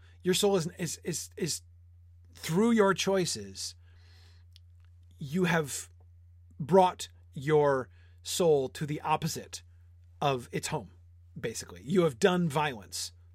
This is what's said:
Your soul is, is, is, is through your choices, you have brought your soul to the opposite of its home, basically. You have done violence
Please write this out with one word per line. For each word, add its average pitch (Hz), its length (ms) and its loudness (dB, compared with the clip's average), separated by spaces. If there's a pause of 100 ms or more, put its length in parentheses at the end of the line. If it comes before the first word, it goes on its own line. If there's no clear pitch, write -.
(220)
Your 180 140 2
soul 202 220 4
is, 160 200 -2
is, 165 260 -8
is, - 340 -6
is - 240 -4 (760)
through 214 360 0
your 202 220 4
choices, 156 800 -4 (1400)
you 165 280 -2
have 165 440 0 (680)
brought 180 500 4 (240)
your 143 560 2 (340)
soul 147 460 2
to - 160 -8
the 151 160 -6
opposite 151 640 -4 (580)
of 139 300 0
its - 160 -6
home, 120 220 -8 (500)
basically. 113 440 -10
You 175 200 2
have 135 160 0
done 180 280 2
violence 135 640 -4 (240)